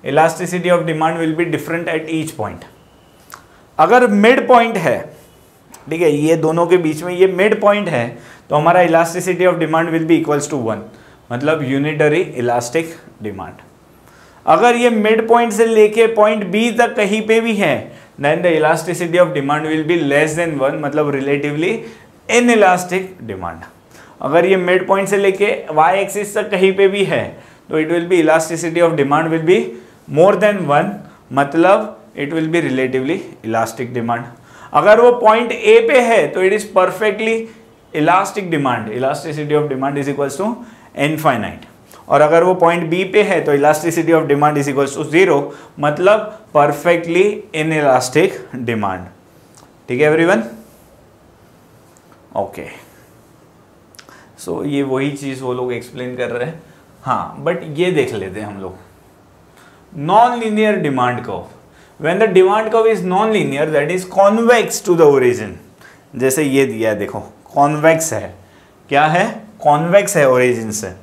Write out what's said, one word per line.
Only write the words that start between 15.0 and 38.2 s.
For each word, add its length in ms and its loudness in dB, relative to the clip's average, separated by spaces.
पॉइंट 240 2
से 140 2
लेके 480 4
पॉइंट 380 2
बी 260 0
तक 180 2
कहीं 300 0
पे 140 4
भी 160 -2
है, 180 0
then 240 0
the 80 4
elasticity 680 0
of 140 6
demand 340 -2
will 220 -2
be 140 2
less 340 0
than 220 -4
one, 200 -2
मतलब 320 -2
relatively 580 -2
inelastic 800 2
demand। 400 -12
अगर 240 2
ये 100 2
मिड 320 0
पॉइंट 200 0
से 100 0
लेके 340 2
वाई 260 4
एक्सिस 340 -6
तक 160 -4
कहीं 260 2
पे 120 4
भी 160 0
है, 180 -2
तो 120 -2
it 120 -2
will 160 -2
be 140 4
elasticity 640 0
of 100 -2
demand 360 0
will 160 -2
be 100 4
more 240 6
than 300 0
one, 200 0
मतलब 640 2
it 180 -6
will 220 -2
be 100 0
relatively 520 -2
elastic 500 -4
demand। 300 -4
अगर 280 6
वो 200 6
पॉइंट 320 2
ए 360 6
पे 140 4
है, 260 2
तो 200 -2
it 100 0
is 180 -8
perfectly 600 0
elastic 640 0